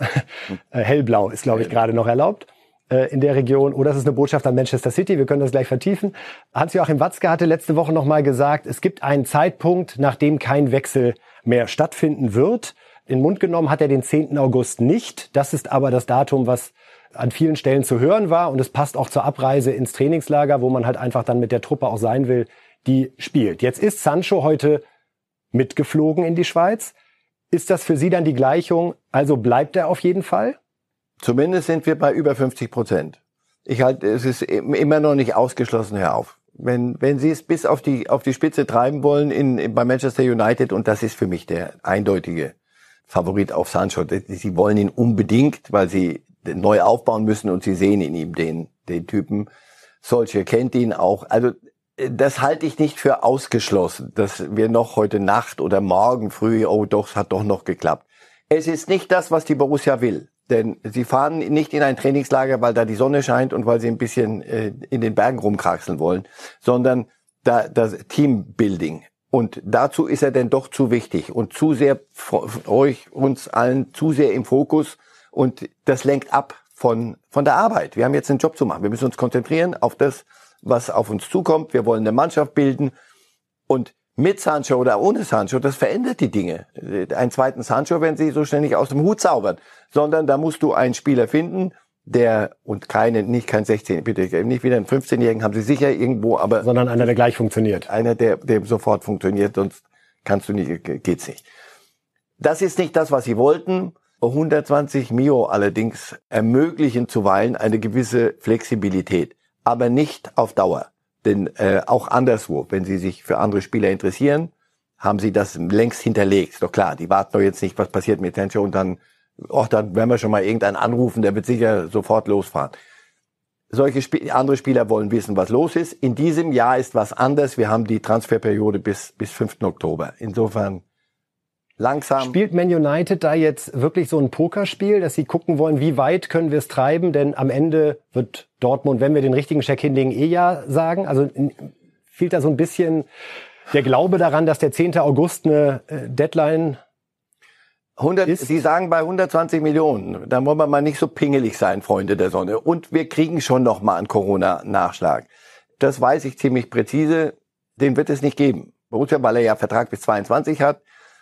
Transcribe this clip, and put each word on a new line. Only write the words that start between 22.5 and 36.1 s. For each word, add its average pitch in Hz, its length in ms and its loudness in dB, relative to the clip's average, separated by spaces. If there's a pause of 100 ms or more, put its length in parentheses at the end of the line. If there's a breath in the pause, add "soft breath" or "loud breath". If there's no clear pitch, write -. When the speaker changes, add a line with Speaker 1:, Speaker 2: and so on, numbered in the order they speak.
Speaker 1:
die 131 320 2
spielt. 104 460 -2
Jetzt 123 160 0
ist - 240 -2
Sancho 165 400 0
heute 147 400 2 (720 soft breath)
mitgeflogen 151 680 0
in 165 120 -2
die 170 100 0
Schweiz. 190 480 -2 (560)
Ist 165 200 -2
das 175 140 0
für 160 140 0
Sie 165 120 2
dann 175 140 2
die 156 100 0
Gleichung, 165 640 0 (160)
also 143 240 2
bleibt 120 400 0
er 170 140 0
auf 180 100 -2
jeden 185 240 0
Fall? 220 320 -2 (640)
Speaker 2:
Zumindest 151 480 0
sind 165 180 0
wir 156 140 0
bei 143 140 2
über 143 220 0
fünfzig 127 360 -4
Prozent. 87 500 -4 (440)
Ich 117 160 -2
halte, 131 260 2
es 120 160 0
ist 127 200 -2
im-, 107 300 -2
immer 147 280 2
noch 151 120 4
nicht 131 220 2
ausgeschlossen, 113 600 0
hör 78 180 0